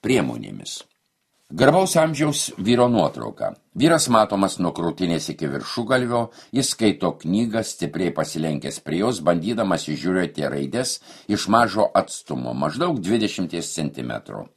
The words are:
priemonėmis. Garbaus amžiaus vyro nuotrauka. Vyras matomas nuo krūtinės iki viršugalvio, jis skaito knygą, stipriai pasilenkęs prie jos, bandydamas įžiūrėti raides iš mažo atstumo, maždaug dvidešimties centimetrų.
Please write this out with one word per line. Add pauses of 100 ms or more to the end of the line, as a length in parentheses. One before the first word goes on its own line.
priemonėmis. (720)
Garbaus
amžiaus
vyro
nuotrauka. (160)
Vyras
matomas
nuo
krūtinės
iki
viršugalvio, (220)
jis
skaito
knygą,
stipriai
pasilenkęs
prie
jos,
bandydamas
įžiūrėti
raides (240)
iš
mažo
atstumo,
maždaug
dvidešimties
centimetrų. (140)